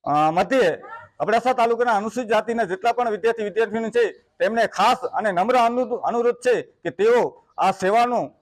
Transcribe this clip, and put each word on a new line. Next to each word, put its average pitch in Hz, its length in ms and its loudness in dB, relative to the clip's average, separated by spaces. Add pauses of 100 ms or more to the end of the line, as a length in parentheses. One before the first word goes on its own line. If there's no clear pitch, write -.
અ, 151 260 0
મધ્યે 180 520 0 (380)
અબડાસા 226 320 0
તાલુકાના 233 400 2
અનુસૂચિત 214 380 -2
જાતિના 226 340 0
જેટલા 190 280 -2
પણ 240 180 -2
વિદ્યાર્થી 220 340 -2
વિદ્યાર્થીનીઓ 220 440 -2
છે 226 240 0
તેમને 214 540 -2
ખાસ 240 300 2
અને 202 360 -4
નમ્ર 208 240 0
અનુ-, 240 480 0
અનુરોધ 233 300 0
છે 233 280 0
કે - 280 -10
તેઓ 220 540 2 (140)
આ 185 120 2
સેવાનો 208 720 0